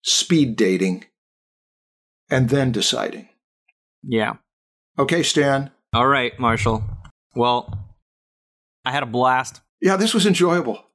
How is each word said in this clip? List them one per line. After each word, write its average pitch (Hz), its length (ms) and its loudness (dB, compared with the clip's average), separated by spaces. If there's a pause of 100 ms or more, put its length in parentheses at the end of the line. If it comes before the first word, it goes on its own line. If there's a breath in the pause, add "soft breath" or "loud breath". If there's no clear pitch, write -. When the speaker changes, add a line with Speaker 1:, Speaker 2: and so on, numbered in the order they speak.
Speaker 1:
speed 139 520 0
dating, 95 500 0 (1200)
and 131 200 0
then 131 220 2
deciding. - 580 -4 (760)
Speaker 2:
Yeah. 113 300 -2 (680)
Speaker 1:
Okay, 165 240 0
Stan. 139 480 0 (220)
Speaker 2:
All 120 140 2
right, 131 320 0
Marshall. 113 440 0 (520)
Well, 120 400 0 (1080)
I 127 60 -2
had 143 120 -2
a 123 40 -8
blast. 127 540 0 (200)
Speaker 1:
Yeah, 190 140 4
this 214 180 0
was 202 120 2
enjoyable. 170 580 0 (120)